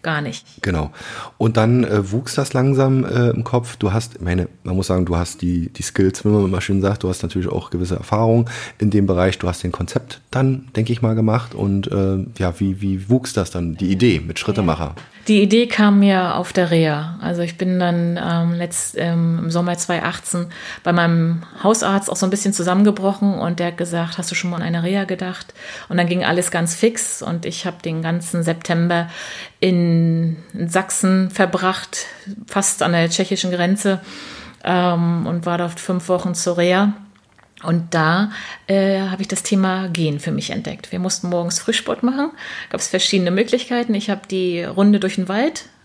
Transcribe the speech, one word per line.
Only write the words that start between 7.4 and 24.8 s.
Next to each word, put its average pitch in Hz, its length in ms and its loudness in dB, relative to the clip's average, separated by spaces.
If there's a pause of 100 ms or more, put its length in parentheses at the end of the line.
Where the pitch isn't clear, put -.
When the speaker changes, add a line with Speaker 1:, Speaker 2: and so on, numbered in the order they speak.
Speaker 2:
auch 90 240 -6
gewisse 87 240 -2
Erfahrung 113 560 2 (280)
in 107 120 2
dem 98 160 4
Bereich. 92 320 2
Du - 80 -4
hast 90 160 -4
den 90 80 -2
Konzept - 500 -6 (120)
dann, 131 420 0
denke 113 180 0
ich 117 100 -2
mal, 110 120 2
gemacht. 110 400 0
Und, 98 380 0
äh, 95 260 2 (180)
ja, 90 220 -2
wie, 98 220 0
wie 98 280 -4
wuchs 123 240 2
das 95 200 -2
dann, 85 240 -4
die 95 160 0
Idee 95 340 4
mit 82 140 -6
Schrittemacher? 82 560 0 (320)
Speaker 1:
Die 214 120 6
Idee 220 280 4
kam 208 320 4
mir 190 340 4
auf - 180 -4
der 175 200 2
Reha. 160 500 2
Also 175 200 -2
ich 170 140 -6
bin 185 220 0
dann, 175 420 0
ähm, 170 340 0
letzt-, 170 440 -6
ähm, 165 460 0
im 165 80 -2
Sommer 175 260 0
zweitausendachtzehn 175 680 -4 (360)
bei 170 100 0
meinem 170 520 2 (180)
Hausarzt 202 480 2
auch - 60 -4
so 196 100 0
ein 185 40 0
bisschen 196 220 0
zusammengebrochen 196 840 2
und 170 260 -2
der 175 80 0
hat 170 80 -8
gesagt, 170 420 -4
"Hast 180 140 -6
du - 20 -6
schon 175 160 -2
mal 175 60 -4
an 170 80 -4
eine 170 180 0